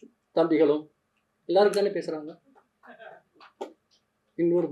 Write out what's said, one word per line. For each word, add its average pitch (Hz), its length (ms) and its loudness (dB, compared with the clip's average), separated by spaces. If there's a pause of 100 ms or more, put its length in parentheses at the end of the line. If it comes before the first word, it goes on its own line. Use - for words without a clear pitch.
(360)
தம்பிகளும் 151 480 2 (680)
எல்லாரும் 196 280 2
தானே 202 180 0
பேசுறாங்க. 156 360 -10 (2000)
இன்னொரு 170 340 0